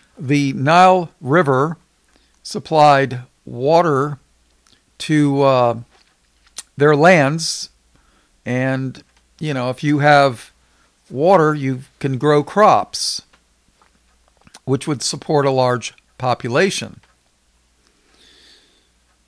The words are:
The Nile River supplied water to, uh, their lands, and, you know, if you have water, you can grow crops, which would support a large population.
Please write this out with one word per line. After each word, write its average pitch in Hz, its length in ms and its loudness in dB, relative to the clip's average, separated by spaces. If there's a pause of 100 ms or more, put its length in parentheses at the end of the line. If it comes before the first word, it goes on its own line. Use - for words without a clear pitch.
(160)
The 143 360 -2
Nile 175 580 2 (100)
River 143 580 0 (640)
supplied 139 800 0 (220)
water 143 760 -2 (800)
to, 143 440 0
uh, 123 380 2 (960)
their 147 180 2
lands, 160 760 0 (760)
and, 131 560 -6 (380)
you 156 120 -6
know, 127 160 -6
if 127 140 -8
you 147 160 0
have 139 540 2 (580)
water, 156 420 2
you 135 300 -6 (160)
can 135 200 -4
grow 147 260 0
crops, - 800 0 (1400)
which 127 220 -4
would 147 160 -6
support 147 420 -4
a 139 60 0
large 127 420 -2 (260)
population. 127 840 -4 (2250)